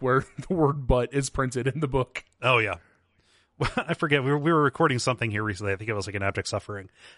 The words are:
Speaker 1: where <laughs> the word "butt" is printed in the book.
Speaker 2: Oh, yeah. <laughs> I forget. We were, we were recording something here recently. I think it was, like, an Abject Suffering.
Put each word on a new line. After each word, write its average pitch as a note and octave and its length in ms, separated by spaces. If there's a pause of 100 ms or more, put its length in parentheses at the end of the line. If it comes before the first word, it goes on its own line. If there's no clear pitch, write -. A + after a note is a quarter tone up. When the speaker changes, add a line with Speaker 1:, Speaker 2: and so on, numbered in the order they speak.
Speaker 1:
where C3 240 (100)
<laughs> - 140
the F#3+ 40
word C#3+ 320
"butt" B2 280
is C#3 160
printed B2+ 380
in C3+ 120
the D3+ 80
book. B2+ 380 (160)
Speaker 2:
Oh, B2 160
yeah. G#2 180 (460)
<laughs> - 560
I F3 160
forget. C#3+ 280
We C3 100
were, D3 60
we D3 140
were D#3+ 100
recording C#3+ 380
something A#2 320
here G#2 120
recently. G#2 280
I G2 60
think G#2+ 120
it A2 40
was, G2+ 140
like, G2+ 100
an G2 60
Abject G2 260
Suffering. G2 400 (280)